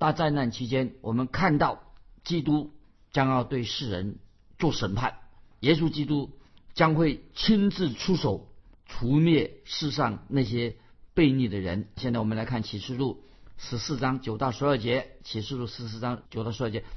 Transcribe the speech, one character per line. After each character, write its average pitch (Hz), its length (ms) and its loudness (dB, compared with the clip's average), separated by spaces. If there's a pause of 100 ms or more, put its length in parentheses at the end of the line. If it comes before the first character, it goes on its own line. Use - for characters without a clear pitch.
大 156 120 4
灾 156 180 0
难 135 200 0
期 123 160 -6
间， 131 360 -2
我 113 100 -4
们 123 160 0
看 165 280 2
到 143 280 0 (400)
基 170 180 0
督 151 300 0 (400)
将 135 160 2
要 127 160 2
对 127 180 -4
世 113 260 -6
人 95 300 -4 (400)
做 156 140 2
审 101 240 -2
判， 120 220 -2 (420)
耶 165 160 4
稣 156 120 2
基 151 160 -2
督 143 280 -2 (400)
将 160 240 4
会 156 280 2 (120)
亲 202 340 4
自 165 220 -2
出 180 240 0
手， 107 320 -2 (360)
除 - 280 -2
灭 156 520 4
世 - 280 -4
上 113 340 -2
那 135 160 0
些 120 320 -2 (400)
悖 151 180 6
逆 131 140 2
的 98 140 -4
人。 92 340 -2
现 123 180 -4
在 117 60 0
我 110 60 0
们 110 120 0
来 113 80 -4
看 113 200 -2
启 101 160 -8
示 123 160 -8
录 127 260 -2 (340)
十 - 220 -8
四 135 200 -4
章 131 220 0
九 110 160 -4
到 127 140 -2
十 127 160 -2
二 139 120 4
节， 117 340 -2 (100)
启 110 200 -6
示 139 120 -8
录 120 140 -6
十 120 180 -12
四 110 140 -10
章 120 280 -4
九 113 140 -8
到 113 80 -4
十 120 140 -4
二 113 80 -2
节， 113 100 -4 (140)